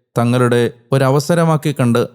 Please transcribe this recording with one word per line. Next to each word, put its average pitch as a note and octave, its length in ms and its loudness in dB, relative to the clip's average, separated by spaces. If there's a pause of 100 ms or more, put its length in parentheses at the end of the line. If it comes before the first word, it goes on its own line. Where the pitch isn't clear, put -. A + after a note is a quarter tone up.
(160)
തങ്ങളുടെ A#2+ 460 0 (280)
ഒരവസരമാക്കി D3+ 800 0
കണ്ട് A#2+ 280 0 (140)